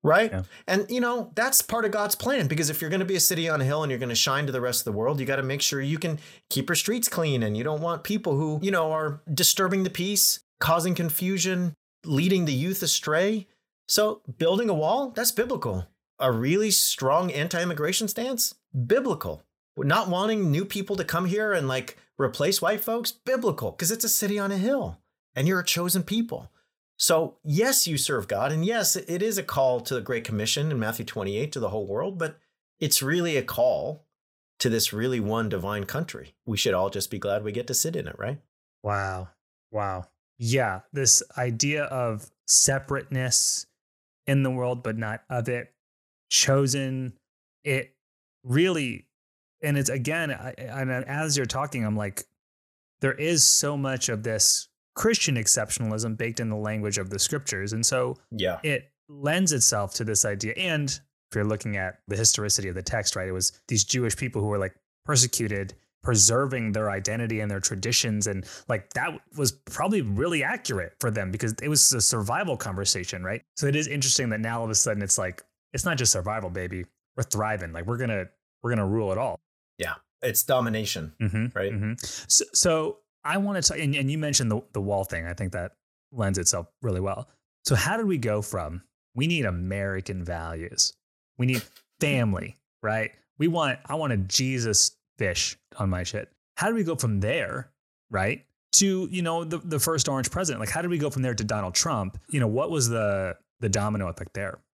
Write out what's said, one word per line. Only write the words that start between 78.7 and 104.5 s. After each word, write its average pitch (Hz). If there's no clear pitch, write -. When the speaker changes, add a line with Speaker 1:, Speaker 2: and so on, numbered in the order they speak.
Speaker 2:
gonna 107
rule 101
it 101
all. 113
Speaker 1:
Yeah. -
It's 120
domination, 110
Speaker 2:
Mm-hmm. 107
Speaker 1:
right? 98
Speaker 2:
Mm-hmm. 107
So, -
so 160
I 156
wanna 202
talk, -
and, 147
and 139
you 156
mentioned 139
the, 107
the 107
wall 98
thing. 82
I 87
think 92
that 90
lends 98
itself 87
really 95
well. 98
So 139
how 180
did 220
we 185
go 107
from, 87
"We 135
need 165
American 95
values. 82
We 123
need 127
Speaker 1:
<laughs> -
Speaker 2:
family," 120
right? 110
We 156
want, 156
I 143
want 143
a -
Jesus 117
fish -
on 98
my 90
shit. -
How 202
do 233
we 220
go 160
from 104
there, 123
right, 98
to, 190
you 185
know, 170
the, 160
the 160
first 156
orange 135
president? 156
Like, 107
how 160
did 175
we 175
go 147
from 139
there 127
to 107
Donald 104
Trump? 110
You 143
know, 120
what 135
was 139
the, 101
the 113
domino 101
effect 82
there? 98